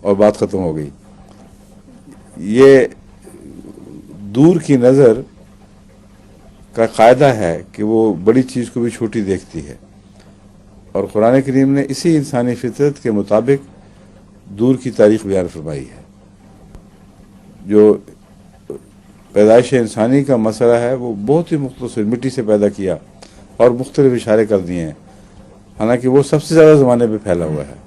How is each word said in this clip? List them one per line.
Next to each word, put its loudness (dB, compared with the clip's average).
और 0
बात 2
ख़त्म -6
हो -4
गई। -10
ये 6
दूर 4
की 0
नज़र 4
का 0
कायदा 4
है -4
कि -8
वो 0
बड़ी 0
चीज़ -8
को -8
भी -4
छोटी -6
देखती -8
है, -20
और -4
कुरान 2
करीम -2
ने 0
इसी -2
इंसानी -4
फितरत -4
के -6
मुताबिक -2
दूर 0
की -10
तारीख 2
बयान -4
फरमाई -12
है। -20
जो 4
पैदाइश 4
इंसानी -2
का 0
मसला 0
है, -4
वो -8
बहुत -4
ही -2
मुख्तसर, -8
मिट्टी -4
से -8
पैदा 0
किया -6
और 4
मुख्तलिफ -2
इशारे 0
कर -2
दिए -6
हैं, -10
हालांकि -2
वो 2
सबसे -4
ज़्यादा 8
ज़माने 2
पे -4
फैला -4
हुआ -8
है। -16